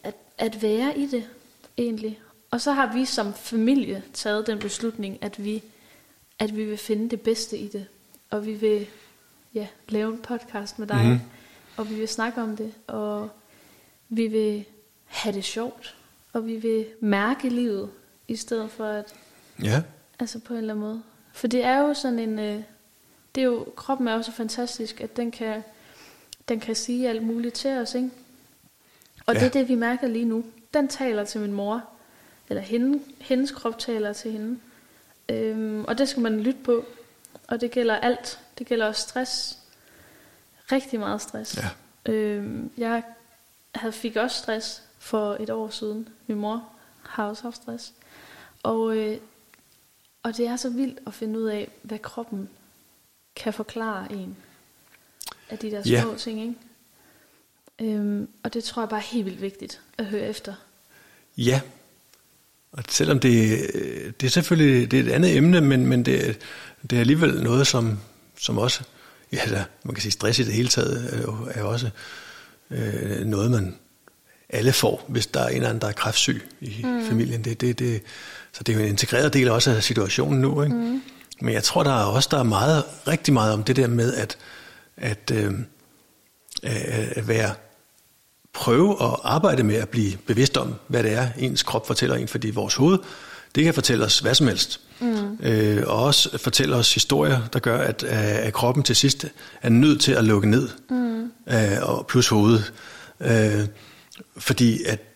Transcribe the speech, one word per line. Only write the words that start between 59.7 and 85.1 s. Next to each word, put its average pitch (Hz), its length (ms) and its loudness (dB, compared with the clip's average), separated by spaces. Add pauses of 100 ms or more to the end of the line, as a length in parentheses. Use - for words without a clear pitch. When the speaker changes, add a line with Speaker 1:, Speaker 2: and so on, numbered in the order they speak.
Speaker 1:
at 226 80 -4
høre 202 220 -4
efter. 208 260 -10 (840)
Speaker 2:
Ja. 127 220 4 (1120)
Og 127 180 -10
selvom 151 300 2
det, 113 400 6 (140)
øh, - 380 -6 (100)
det 131 60 0
er 123 40 2
selvfølgelig, 143 600 6
det 131 80 6
er 127 40 4
et 117 80 2
andet 156 260 6
emne, 170 240 8
men, 135 240 6
men 123 200 4
det, 127 340 2 (500)
det 120 60 0
er 120 40 4
alligevel 139 440 4
noget, 127 240 4
som, 113 320 2 (400)
som 117 180 -2
også, 120 240 0 (500)
ja, - 80 -4 (100)
der, 101 140 -2 (200)
man - 120 -8
kan - 60 -6
sige, 107 100 -2
stress 113 280 2
i 123 40 2
det 107 100 -2
hele 120 140 2
taget 123 460 0
er 120 80 -4
jo, 110 160 -4 (140)
er 110 80 -6
jo 101 120 -2
også, 120 180 -2 (800)
øh, 104 540 -4
noget, 107 260 2
man 95 240 0 (720)
alle 113 240 2
får, - 340 2
hvis 123 200 -2
der 131 120 -2
er 120 80 2
en 127 80 0
eller 123 140 0
anden, 113 120 -2
der 110 60 -2
er 104 40 -2
kræftsyg 110 500 0 (200)
i 113 220 -10
Speaker 1:
Mm. 247 220 -2
Speaker 2:
familien. 117 380 0
Det, 113 180 -4
det, 123 180 0
det, 117 220 -2 (520)
så - 100 -14
det 113 120 2
er - 40 2
jo 107 40 2
en 107 60 2
integreret 123 440 2
del 127 160 6
også 117 220 6
af 110 120 4
situationen 127 580 2
nu, 143 220 2
ikke? 147 120 2
Speaker 1:
Mm. 240 260 -2 (400)
Speaker 2:
Men 117 120 0
jeg 107 100 0
tror, 160 200 2
der 143 80 4
er 117 120 4
også, 104 280 2
der 147 80 4
er 127 40 2
meget, 120 400 4 (240)
rigtig 151 260 4
meget 110 200 6
om 107 100 0
det 127 120 2
der 131 120 4
med 120 260 2
at, - 240 -4 (600)
at, 113 360 -6